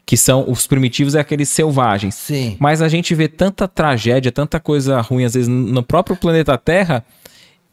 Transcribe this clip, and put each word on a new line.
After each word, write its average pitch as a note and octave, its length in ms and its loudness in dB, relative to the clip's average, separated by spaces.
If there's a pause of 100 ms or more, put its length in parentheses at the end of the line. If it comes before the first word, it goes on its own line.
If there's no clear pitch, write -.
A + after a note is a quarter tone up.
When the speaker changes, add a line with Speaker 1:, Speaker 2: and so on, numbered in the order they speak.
Speaker 1:
que A#2+ 100 2
são, C3 340 2
os A#2 160 -2
primitivos C#3 480 0
é D3+ 60 4
aqueles D3 300 -2
selvagens. A#2+ 640 0
Speaker 2:
Sim. C3 440 -6
Speaker 1:
Mas D3+ 220 2
a D#3+ 80 2
gente E3+ 260 0
vê D#3 140 0
tanta G3 400 -2
tragédia, B2+ 640 0
tanta D3+ 260 -4
coisa C3+ 440 0
ruim, B2+ 220 0
às A#2 100 -2
vezes, B2 140 0
no B2 340 0
próprio F3+ 340 0
planeta D#3+ 400 0
Terra, E3 480 0 (680)